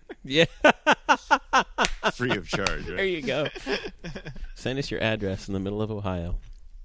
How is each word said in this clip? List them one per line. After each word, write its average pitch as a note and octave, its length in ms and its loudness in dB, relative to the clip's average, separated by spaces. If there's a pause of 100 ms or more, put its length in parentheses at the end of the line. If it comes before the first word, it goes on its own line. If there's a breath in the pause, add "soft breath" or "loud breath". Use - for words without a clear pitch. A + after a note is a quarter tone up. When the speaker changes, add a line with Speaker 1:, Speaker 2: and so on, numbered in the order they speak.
(280)
Speaker 1:
Yeah. D3+ 180 6 (180)
<laughs> - 1500 4
Speaker 2:
Free B2 220 0
of F2 120 -6
charge, D#2+ 400 -2
right? F2+ 80 -6
Speaker 1:
There F#3+ 80 0
you F3 180 -2
go. C3+ 240 0 (540)
Speaker 3:
<laughs> E3 560 -10
Speaker 1:
Send C3 240 -2
us - 100 -4
your - 100 -4
address G#2 460 -2
in G2 80 -4
the F#2+ 60 0
middle G2+ 200 -2
of G#2+ 120 -2
Ohio. F#2 440 -4 (480)